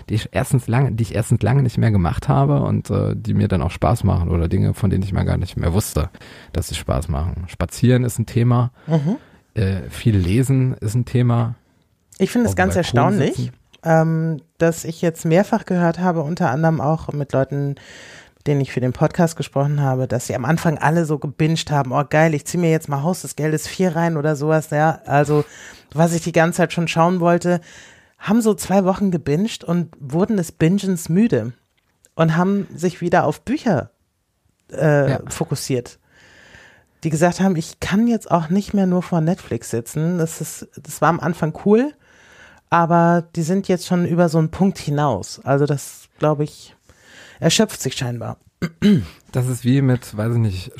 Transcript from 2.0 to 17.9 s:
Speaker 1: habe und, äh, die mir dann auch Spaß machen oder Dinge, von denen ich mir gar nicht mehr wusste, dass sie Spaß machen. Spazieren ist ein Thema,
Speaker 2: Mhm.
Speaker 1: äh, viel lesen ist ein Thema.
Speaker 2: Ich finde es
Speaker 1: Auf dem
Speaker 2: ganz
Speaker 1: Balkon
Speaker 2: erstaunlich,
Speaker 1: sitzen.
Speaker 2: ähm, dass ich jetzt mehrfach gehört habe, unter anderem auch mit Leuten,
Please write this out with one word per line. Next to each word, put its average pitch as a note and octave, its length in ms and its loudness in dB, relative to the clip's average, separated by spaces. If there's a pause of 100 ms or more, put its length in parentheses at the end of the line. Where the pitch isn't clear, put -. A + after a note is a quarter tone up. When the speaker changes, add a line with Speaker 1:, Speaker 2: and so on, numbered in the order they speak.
Speaker 1:
habe C#3 320 2
und, G#2 300 -2
äh, G2+ 260 0
die G#2 160 -4
mir G#2 160 2
dann F#2 140 0
auch E2+ 80 -2
Spaß - 340 0
machen F2 240 2
oder E2+ 200 0
Dinge, G2+ 260 2
von G2 160 0
denen F#2 120 0
ich G2 120 -4
mir F#2 100 0
gar F2+ 140 0
nicht F2+ 180 -6
mehr A2 160 0
wusste, - 380 -2 (420)
dass - 160 -4
sie - 60 -8
Spaß - 340 -4
machen. E2 400 -4
Spazieren B2 560 0
ist A#2+ 140 -4
ein A#2 80 -2
Thema, B2 440 2 (160)
Speaker 2:
Mhm. D#3+ 300 0 (380)
Speaker 1:
äh, F#2+ 340 -2
viel A2 280 0
lesen B2+ 580 2
ist G#2+ 200 -6
ein B2 120 0
Thema. A#2+ 480 0 (640)
Speaker 2:
Ich G3 120 0
finde A#3+ 180 2
es - 20 2
Speaker 1:
Auf F#2+ 40 -4
dem - 40 -2
Speaker 2:
ganz F#3 160 2
Speaker 1:
Balkon F#3+ 40 2
Speaker 2:
erstaunlich, E3+ 580 2
Speaker 1:
sitzen. B2 160 -6 (340)
Speaker 2:
ähm, D#3+ 540 2 (160)
dass E3 280 0
ich E3 180 -8
jetzt E3+ 240 -2
mehrfach F#3 400 2
gehört F3 320 0
habe, F3 240 0
unter E3 280 -2
anderem D#3+ 300 2
auch D3+ 320 -2
mit C#3+ 200 -6
Leuten, C#3+ 380 -2 (640)